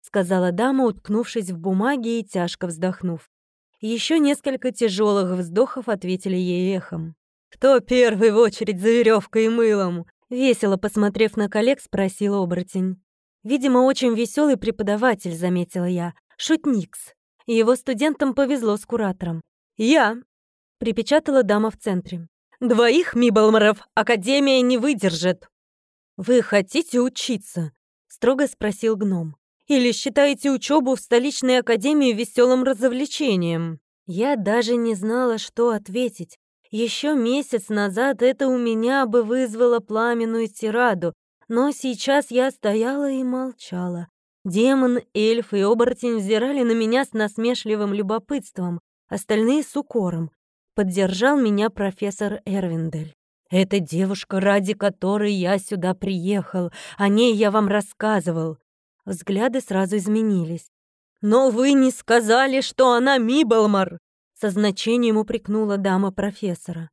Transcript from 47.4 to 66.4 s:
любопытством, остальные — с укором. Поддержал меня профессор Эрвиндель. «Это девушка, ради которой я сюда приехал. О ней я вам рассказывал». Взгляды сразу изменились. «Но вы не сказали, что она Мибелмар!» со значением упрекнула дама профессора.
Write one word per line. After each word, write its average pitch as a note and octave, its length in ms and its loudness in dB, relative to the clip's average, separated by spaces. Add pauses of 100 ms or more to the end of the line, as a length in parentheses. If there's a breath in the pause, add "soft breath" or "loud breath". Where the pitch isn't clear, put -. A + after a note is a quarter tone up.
любопытством, G3+ 880 -6 (260)
остальные — A3+ 560 0
с - 140 -8
укором. F3 520 -4 (460)
Поддержал G3 640 0
меня G#3+ 300 2
профессор G3+ 760 -6
Эрвиндель. E3 680 -6 (380)
«Это F#3+ 280 0
девушка, F#3+ 600 -4
ради G3 340 2
которой G3+ 580 -2
я F#3+ 280 0
сюда F#3 340 -4
приехал. F#3 800 -4 (260 loud breath)
О G3+ 120 2
ней A3+ 260 4
я G#3 160 2
вам G#3 160 2
рассказывал». F3+ 880 -2 (480)
Взгляды G3+ 560 -4
сразу F#3+ 360 -2
изменились. G3 680 -2 (560)
«Но A#3+ 300 4
вы C4 220 2
не C4 180 4
сказали, B3 680 2
что B3+ 320 2
она C4 260 2
Мибелмар!» G#3+ 800 2 (340)
со G#3+ 160 -4
значением G#3+ 680 0
упрекнула G#3+ 600 -2
дама F#3+ 340 0
профессора. F#3 800 -8